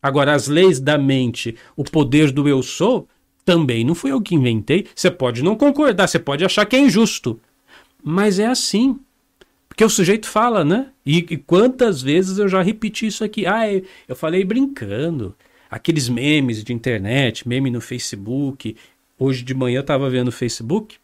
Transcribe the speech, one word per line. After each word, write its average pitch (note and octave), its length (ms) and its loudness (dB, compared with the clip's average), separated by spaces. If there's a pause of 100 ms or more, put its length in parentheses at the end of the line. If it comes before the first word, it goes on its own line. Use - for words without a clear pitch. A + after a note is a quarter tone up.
Agora, C#3 320 2
as C#3+ 140 0
leis D#3+ 320 4
da D3 180 2
mente, C3 580 0 (200)
o D3 80 -6
poder D3 480 2
do C#3+ 180 0
eu C3+ 140 2
sou, G3 440 -2 (380)
também C#3 380 2
não C#3+ 100 2
fui C4+ 180 -4
eu C4+ 100 0
que F3+ 140 -2
inventei. B2+ 600 2
Você F3+ 160 0
pode B2 320 -4
não G3+ 120 2
concordar, C#4 520 2
você - 120 0
pode C#3+ 240 -4
achar G3+ 220 0
que G#3 100 -2
é C4 40 4
injusto. A3 600 2 (640)
Mas F#3+ 360 0
é A3 80 0
assim. B3+ 520 0 (680)
Porque - 160 0
o A3 60 6
sujeito G3+ 380 0
fala, A3 360 0
né? G#3+ 280 0 (140)
E, D3 120 2
e E3 200 -4
quantas G#3+ 640 2
vezes F#3 360 0
eu G3+ 100 0
já F#3+ 140 2
repeti A3 460 -2
isso A3 160 -6
aqui? G#3+ 220 -4
"Ah, G#3+ 260 0
eu, F#3+ 120 -2 (240)
eu B2+ 80 -8
falei E3+ 280 -2
brincando." D#3+ 920 -4 (340)
Aqueles C#3 380 -2
memes B2 560 0
de - 80 -10
internet, A#2 760 -2
meme B2+ 240 -2
no A#2+ 100 -6
Facebook. B2 960 -8 (420)
Hoje C3 260 -2
de C3 120 -8
manhã B2+ 240 -2
eu C#3 40 -6
tava C#3 260 -2
vendo B2+ 180 0
o A#2+ 40 -4
Facebook C3+ 720 -6